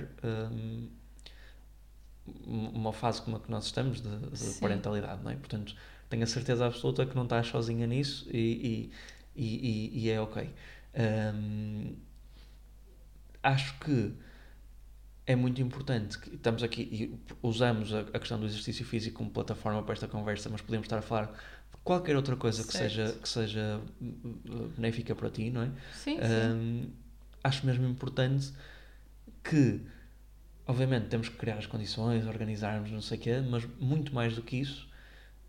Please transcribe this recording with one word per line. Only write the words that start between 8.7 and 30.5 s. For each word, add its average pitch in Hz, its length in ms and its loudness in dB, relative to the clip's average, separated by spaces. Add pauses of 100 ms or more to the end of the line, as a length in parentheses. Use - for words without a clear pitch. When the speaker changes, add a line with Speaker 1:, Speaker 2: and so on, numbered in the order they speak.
Speaker 1:
e, 135 80 0
e, 113 640 2
e 110 40 6
é 110 100 4
ok. 110 300 -2 (840)
Hum, 107 640 -2 (1500)
acho 135 380 4
que 120 320 4 (1120)
é 131 80 6
muito 127 260 4
importante 123 580 0
que - 180 -14
estamos 113 260 2
aqui 117 200 0
e 110 380 -4 (220)
usamos 113 500 4
a, 107 80 2
a 104 180 -2
questão 110 200 -2
do 107 80 0
exercício 107 380 -4
físico 110 340 -2
como 107 120 -4
plataforma 107 520 0
para 107 120 -2
esta 110 120 -4
conversa, 107 420 -2
mas 107 120 -6
podemos 110 260 -2
estar 110 120 0
a 104 40 -4
falar 107 240 0
de - 560 -14
qualquer 180 340 4
outra 127 200 2
coisa 113 280 2
que - 80 -6
Speaker 2:
Certo. - 180 0
Speaker 1:
seja, 110 300 0
que - 80 -6
seja, 107 520 0 (200)
hum, 120 140 -6 (100)
hum, 117 520 -6
benéfica 113 400 0
para 110 140 -2
ti, 110 200 0
não 123 120 0
é? 127 80 0 (240)
Speaker 2:
Sim, 294 220 -2
sim. - 60 0
Speaker 1:
Hum, 113 680 2 (520)
acho 135 240 2
mesmo 127 220 4
importante 131 640 2 (880)
que, 131 380 8 (840)